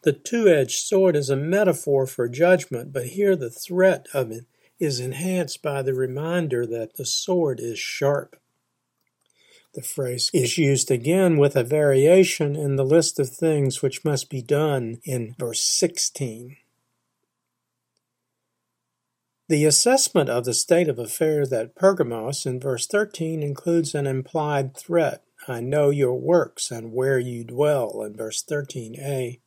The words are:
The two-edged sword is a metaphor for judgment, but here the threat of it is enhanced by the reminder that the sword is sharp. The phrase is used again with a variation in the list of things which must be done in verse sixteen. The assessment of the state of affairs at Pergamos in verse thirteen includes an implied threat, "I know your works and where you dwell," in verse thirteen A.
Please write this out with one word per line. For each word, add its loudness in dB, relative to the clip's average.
The 2
two-edged 2
sword 2
is 0
a 2
metaphor 0
for -4
judgment, 0
but -6
here 0
the -6
threat 0
of -2
it -12
is -2
enhanced -6
by -4
the -2
reminder -2
that -8
the -10
sword 0
is -8
sharp. -2
The -14
phrase -6
is 2
used 2
again 4
with 6
a 2
variation 4
in -2
the 2
list 4
of 0
things 0
which -4
must -2
be -8
done -2
in -6
verse -4
sixteen. -4
The 4
assessment 4
of -2
the -2
state 2
of -4
affairs -2
at -4
Pergamos 0
in -4
verse -4
thirteen -2
includes -2
an -2
implied -4
threat, 0
"I -6
know 2
your 2
works 0
and -12
where 0
you -6
dwell," -2
in -12
verse -8
thirteen -10
A. -6